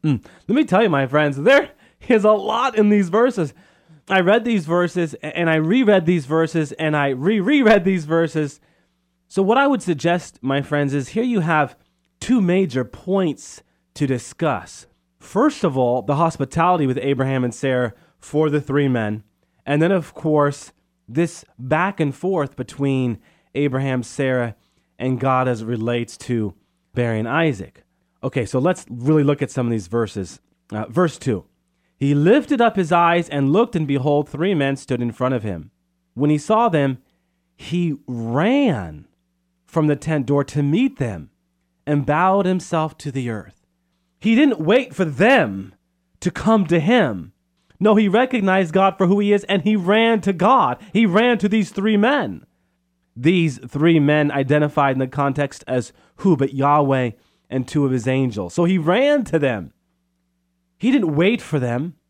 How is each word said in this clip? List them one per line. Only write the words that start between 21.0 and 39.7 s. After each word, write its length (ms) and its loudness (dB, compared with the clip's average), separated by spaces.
this 380 -4
back 440 -2
and 120 -2
forth 440 -4
between 600 -4
Abraham, 480 -2
Sarah, 520 -2
and 180 -2
God 300 0
as 140 -2
it 40 -8
relates 520 -4
to 380 -4
bearing 320 -2
Isaac. 600 -4
Okay, 240 -4
so 140 -4
let's 300 0
really 340 2
look 180 0
at 100 -6
some 140 -4
of 60 -2
these 160 -4
verses. 520 -6
Uh, 160 -6
verse 300 0
two, 280 -4
"He 180 0
lifted 460 2
up 160 2
his 140 -2
eyes 360 2
and 240 0
looked, 240 0
and 120 -2
behold, 420 0
three 240 -4
men 240 0
stood 240 -6
in 100 -2
front 220 -2
of 100 -4
him. 280 -8
When 160 0
he 80 2
saw 320 0
them, 300 0
he 400 -4
ran 1000 -2
from 220 -2